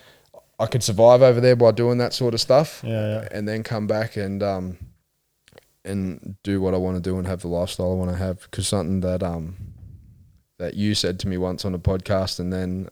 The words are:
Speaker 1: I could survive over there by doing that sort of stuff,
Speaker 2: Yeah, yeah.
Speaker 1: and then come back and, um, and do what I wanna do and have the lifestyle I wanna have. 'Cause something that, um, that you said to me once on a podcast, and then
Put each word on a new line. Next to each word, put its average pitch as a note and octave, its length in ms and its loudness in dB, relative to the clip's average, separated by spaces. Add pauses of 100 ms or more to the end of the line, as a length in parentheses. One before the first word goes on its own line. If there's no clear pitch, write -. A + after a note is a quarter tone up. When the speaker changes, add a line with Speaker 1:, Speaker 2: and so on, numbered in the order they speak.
(580)
Speaker 1:
I A2+ 80 0
could A2+ 160 -2
survive A#2 400 8
over B2 180 8
there B2+ 140 6
by A#2+ 160 6
doing A#2+ 280 2
that B2 140 -2
sort A#2+ 220 -2
of A2+ 60 -2
stuff, C#3 440 2
Speaker 2:
Yeah, A2 380 -4
yeah. A2 80 -10
Speaker 1:
and G#2 160 -6
then A2 160 -4
come G#2+ 240 -4
back G#2+ 300 -2
and, G2 260 -4
um, F#2 360 -4 (1080)
and F#2+ 580 -6
do G2 180 0
what F#2 140 2
I F2+ 40 0
wanna F#2 200 -2
do F#2 200 -2
and F#2 80 -4
have F#2 160 -4
the F2 60 -8
lifestyle F2+ 440 -2
I - 20 0
wanna F2+ 220 -2
have. F#2 340 -6
'Cause F#2 160 -4
something F#2+ 340 0
that, F2+ 220 -2
um, E2+ 320 -6 (1040)
that F2 160 -8
you G#2 220 0
said F2+ 240 -2
to - 80 -4
me F#2 80 -2
once F#2 280 -4
on F#2+ 100 -2
a F2+ 40 -4
podcast, F#2+ 600 -2
and F2+ 120 -2
then F#2 400 -4